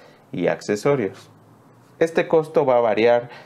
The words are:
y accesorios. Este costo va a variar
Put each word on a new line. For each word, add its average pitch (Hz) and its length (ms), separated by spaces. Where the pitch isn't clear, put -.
y 87 160
accesorios. 104 840
Este 165 300
costo 156 360
va 131 120
a 120 40
variar 117 480